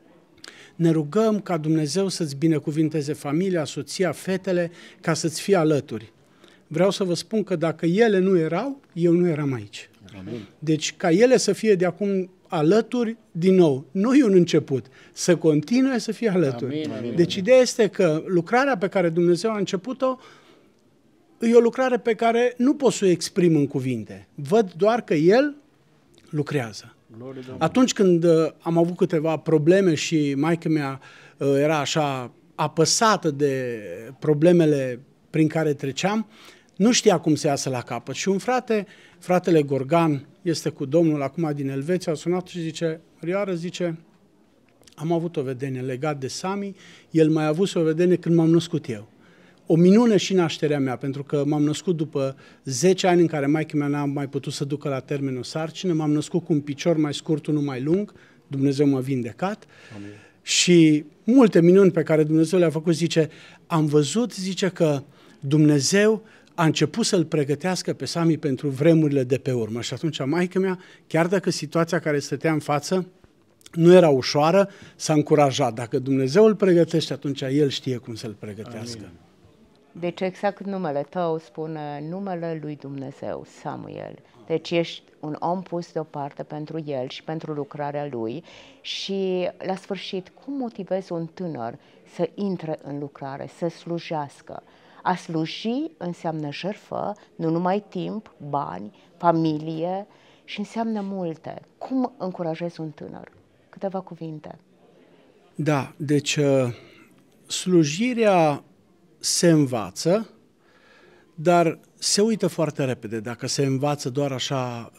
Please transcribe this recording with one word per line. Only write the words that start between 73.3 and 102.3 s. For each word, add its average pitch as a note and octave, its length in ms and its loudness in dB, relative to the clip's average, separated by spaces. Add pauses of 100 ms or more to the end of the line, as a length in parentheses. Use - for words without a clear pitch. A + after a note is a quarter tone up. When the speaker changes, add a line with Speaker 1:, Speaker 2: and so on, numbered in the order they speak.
Speaker 1:
nu E3+ 200 8
era F3 160 10
ușoară, D3+ 600 2 (280)
s-a - 160 -4
încurajat. C#3+ 640 2
„Dacă A#2+ 240 -6
Dumnezeu C3+ 460 2
îl A3 100 6
pregătește, E3+ 580 2
atunci C#3 280 -6
El C#3 280 0
știe B2+ 280 -6
cum A2+ 180 -12
să-l G#2+ 240 -12
pregătească.” A2 640 -14
Speaker 2:
Amin. E2+ 160 -20 (720)
Speaker 3:
Deci E3+ 280 -8
exact F#3+ 440 -4
numele E3+ 460 -4
tău E3+ 280 -2
spune D3+ 720 -10
numele E3+ 520 -8
lui D3+ 180 -10
Dumnezeu, C3 640 -12 (160)
Samuel. G#2 520 -12 (320)
Deci D#3+ 240 -4
ești E3+ 320 -2 (180)
un D3+ 180 -10
om F3+ 240 -4
pus F3 300 -10
deoparte D3+ 500 -10
pentru D3+ 440 -10
El C3 220 -6
și - 140 -18
pentru D#3+ 300 -8
lucrarea D3 580 -8
Lui. A#2+ 320 -8 (380)
Și, F#3 680 -4 (180)
la F#3+ 100 -6
sfârșit, F#3 560 -10 (120)
cum C#4 120 -10
motivezi F#3+ 560 -8
un E3 140 -6
tânăr D3 520 -10 (360)
să - 200 -4
intre E3+ 480 -6
în C#3+ 160 -12
lucrare, C#3 600 -12
să E3+ 100 -2
slujească? - 920 -10 (400)
A F3+ 120 0
sluji G3 840 -6
înseamnă D#3+ 560 -8
jertfă, - 600 -8 (240)
nu E3 140 -2
numai F3+ 380 -2
timp, F#3 460 -10 (140)
bani, E3 420 -8 (260)
familie E3 920 -2 (380)
și - 140 -12
înseamnă A3 420 -6
multe. F#3+ 640 -8 (160)
Cum B3+ 400 -4
încurajezi E3+ 640 -6